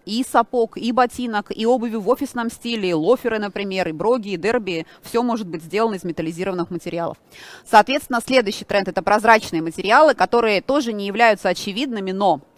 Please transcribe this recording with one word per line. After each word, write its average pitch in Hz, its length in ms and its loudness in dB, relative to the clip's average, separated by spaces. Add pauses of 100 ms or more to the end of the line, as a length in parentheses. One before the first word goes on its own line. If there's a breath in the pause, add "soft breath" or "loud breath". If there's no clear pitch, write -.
и 226 180 -4
сапог, 240 540 0
и 233 140 -4
ботинок, 240 640 -2
и 220 100 -4
обуви 233 300 0
в 202 140 -6
офисном 240 420 -2
стиле, 220 380 -4
и 170 40 0
лоферы, 220 460 0
например, 196 480 -4
и 160 40 -6
броги, 202 420 -2
и 175 40 -4
дерби. 190 480 -2 (160 loud breath)
Всё 240 220 -2
может 226 240 -4
быть 165 160 -10
сделано 208 320 -2
из 180 80 -10
металлизированных 175 680 -6
материалов. 170 480 -8 (480 loud breath)
Соответственно, 240 560 2
следующий 240 440 0
тренд — 196 240 -2
это 180 120 -4
прозрачные 214 640 4
материалы, 226 500 4
которые 214 480 2
тоже 254 320 0
не 202 140 -4
являются 208 420 2
очевидными, 202 640 -4
но, 185 300 0 (160)